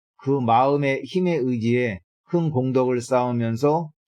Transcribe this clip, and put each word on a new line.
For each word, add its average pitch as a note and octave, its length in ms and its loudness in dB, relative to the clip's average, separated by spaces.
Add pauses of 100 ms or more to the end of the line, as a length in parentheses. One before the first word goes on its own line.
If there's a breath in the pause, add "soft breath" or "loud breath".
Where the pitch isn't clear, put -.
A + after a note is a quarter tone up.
(180)
그 C3+ 120 -4
마음의 C3+ 720 2
힘에 F3+ 300 0
의지해 A#2+ 680 0 (280)
큰 E3 220 0
공덕을 B2+ 500 0
쌓으면서 B2 880 0 (180)